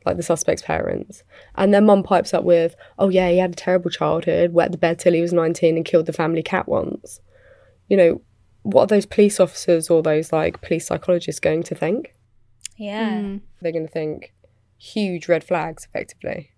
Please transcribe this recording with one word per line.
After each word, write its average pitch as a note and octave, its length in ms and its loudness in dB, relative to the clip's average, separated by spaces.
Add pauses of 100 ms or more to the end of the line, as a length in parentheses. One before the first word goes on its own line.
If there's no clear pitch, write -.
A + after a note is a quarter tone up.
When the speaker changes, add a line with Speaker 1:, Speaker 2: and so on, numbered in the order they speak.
Speaker 1:
like, F3+ 140 -2
the E3+ 40 -6
suspect's E3 400 -2
parents. - 640 -6 (320)
And G3 160 4
their G3+ 80 6
mum G3+ 220 6
pipes - 320 0
up E3+ 100 -2
with, E3+ 320 2 (220)
"Oh, G3 100 2
yeah, F#3 220 2
he F3 80 4
had F#3 140 0
a E3 40 -12
terrible F3+ 340 0
childhood, E3+ 600 0
wet E3+ 200 2
the E3 60 -10
bed E3+ 200 0
till F3 160 2
he E3+ 80 2
was E3+ 100 -2
nineteen E3 440 2
and E3 100 -4
killed E3 180 2
the E3 80 -6
family D#3+ 300 -2
cat - 260 -4
once." - 520 -6 (680)
You G3+ 80 4
know, E3+ 240 4 (420)
what G3 220 4
are - 100 0
those - 120 2
police G#3 340 2
officers E3+ 500 0
or D#3+ 120 4
those, D#3 300 0
like, D#3+ 280 -2
police - 260 -4
psychologists - 540 -4
going D#3+ 240 0
to E3 100 -10
think? F#3 400 -4 (640)
Speaker 2:
Yeah. G#3+ 460 -6
Speaker 3:
Mm. G3 180 -10 (220)
Speaker 1:
They're E3 100 -4
gonna D#3+ 160 -6
think D#3 460 -10 (440)
huge F#3 500 -6
red E3 160 0
flags, D#3+ 420 -6
effectively. - 720 -12